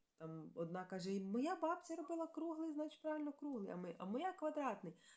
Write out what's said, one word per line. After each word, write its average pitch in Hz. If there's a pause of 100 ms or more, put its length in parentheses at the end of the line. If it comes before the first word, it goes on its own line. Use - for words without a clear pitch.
(180)
Там 160
одна 170
каже: 185
«І 196
моя 240
бабця 330
робила 339
круглий, 320
значить 302
правильно 302
круглий, 240
а 175
ми, 175
а 185
моя 285
квадратний». 285 (240)